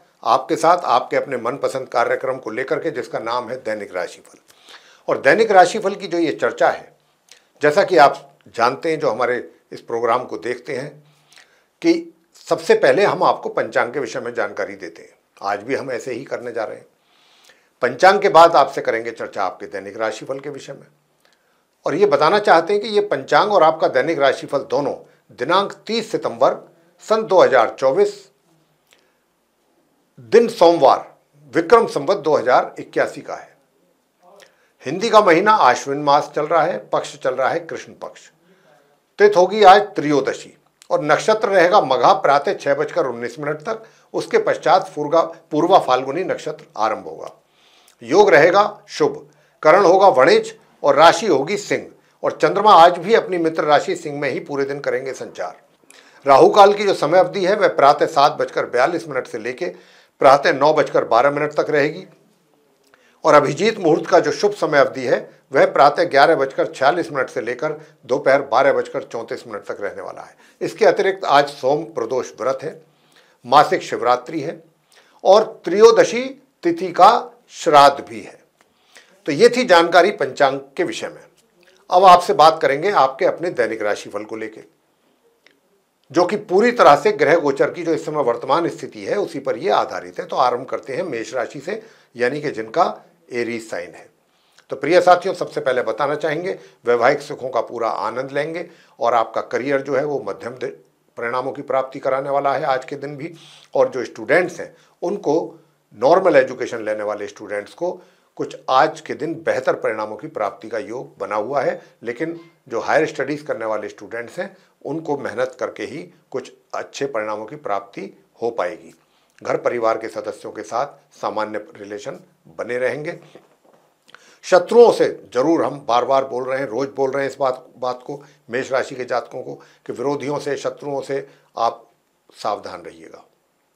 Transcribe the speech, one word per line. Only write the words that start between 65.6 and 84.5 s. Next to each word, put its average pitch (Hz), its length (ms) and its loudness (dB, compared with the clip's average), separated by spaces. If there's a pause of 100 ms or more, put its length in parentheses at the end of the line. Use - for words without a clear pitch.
प्रातः 170 380 4
ग्यारह 147 320 4
बजकर 135 300 -2
छियालीस 151 460 -2
मिनट 135 180 -4
से 127 120 -8
लेकर 123 400 -8 (240)
दोपहर 135 360 2
बारह 131 320 2
बजकर 123 300 -4
चौंतीस 117 440 -12
मिनट 101 160 -12
तक 107 160 -12
रहने 92 220 -10
वाला 87 200 -14
है। - 140 -20 (260)
इसके 196 240 -2
अतिरिक्त 190 400 2
आज 147 240 2
सोम 147 340 -2
प्रदोष 120 480 -6 (100)
व्रत 131 220 -4
है, - 340 -14 (480)
मासिक 151 360 4
शिवरात्रि 123 600 -2
है 156 220 -12 (600)
और 190 420 2
त्रयोदशी 226 580 4 (400)
तिथि 170 280 -2
का 208 400 4 (180)
श्राद्ध 143 600 4
भी 113 120 -16
है। - 180 -20 (840)
तो 160 60 -4
ये 180 180 6
थी 247 160 0
जानकारी 175 460 6
पंचांग 139 480 0 (180)
के 175 60 -2
विषय 113 240 -8
में। 78 160 -16 (680)
अब 180 120 4
आपसे 180 300 8
बात 160 280 4
करेंगे 151 300 0
आपके 156 340 0
अपने 160 240 -2
दैनिक 113 320 -4
राशिफल 104 420 -6
को 110 120 -12
लेके, 107 260 -14 (1500)